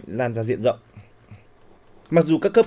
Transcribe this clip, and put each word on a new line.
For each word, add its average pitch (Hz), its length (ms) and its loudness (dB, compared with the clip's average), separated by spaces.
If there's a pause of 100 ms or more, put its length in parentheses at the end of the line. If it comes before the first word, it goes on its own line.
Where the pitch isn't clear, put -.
lan 117 280 -6
ra 113 80 -6
diện 110 200 -4
rộng. 117 160 0 (1300)
Mặc 160 140 4
dù 156 140 0
các - 140 -2
cấp, - 140 4